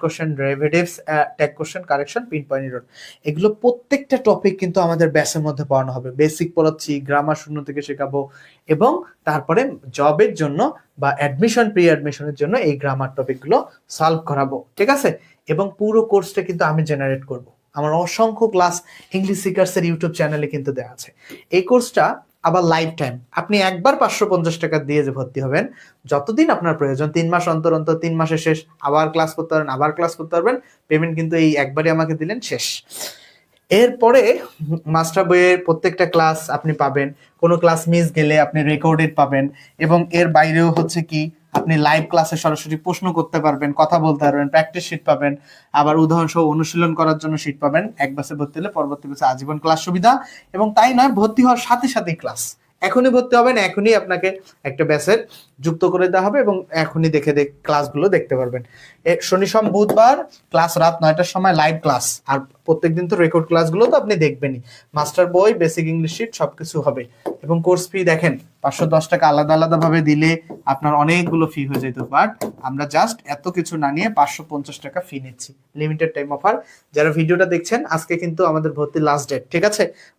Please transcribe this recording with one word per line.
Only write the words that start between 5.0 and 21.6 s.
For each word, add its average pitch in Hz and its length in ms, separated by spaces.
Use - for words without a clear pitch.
ব্যাচের 151 320
মধ্যে 147 220
পড়ানো 131 280
হবে। 127 200
বেসিক 151 440
পড়াচ্ছি, 156 440
গ্রামার 147 360
শূন্য 151 280
থেকে 143 180
শেখাবো 139 480
এবং 226 340
তারপরে 156 360
জবের 151 420
জন্য 151 260
বা 143 180
অ্যাডমিশন, 160 520
প্রি 196 160
অ্যাডমিশনের 147 480
জন্য 147 240
এই 156 200
গ্রামার 135 380
টপিকগুলো 135 420
সলভ 160 360
করাবো, 139 400
ঠিক 208 120
আছে? 277 220
এবং 190 320
পুরো 220 260
কোর্সটা 202 360
কিন্তু 185 220
আমি 156 200
জেনারেট 135 420
করব। 123 200
আমার 151 200
অসংখ্য 214 540
ক্লাস 175 280
ইংলিশ 190 300
সিকার্সের 185 400
YouTube 170 300
চ্যানেলে 151 340
কিন্তু 139 240
দেওয়া 123 200
আছে। - 180
এই 370 120